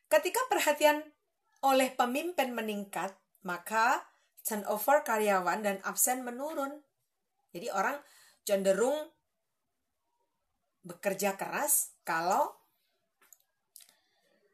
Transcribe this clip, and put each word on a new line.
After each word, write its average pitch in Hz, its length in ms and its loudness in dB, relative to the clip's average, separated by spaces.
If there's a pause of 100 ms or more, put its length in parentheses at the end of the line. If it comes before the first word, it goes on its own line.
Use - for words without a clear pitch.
ketika 349 400 2
perhatian 302 560 4 (560)
oleh 262 320 4
pemimpin 262 640 -2
meningkat, 202 560 -6 (320)
maka 220 640 0 (400)
turnover 277 560 2
karyawan 202 560 2
dan 202 240 -4
absen 254 400 0
menurun. 277 560 -8 (720)
Jadi 175 160 -10
orang 233 320 -2 (480)
cenderung 208 640 2 (1800)
bekerja - 480 -2
keras - 560 -2 (160)
kalau 180 480 0 (2000)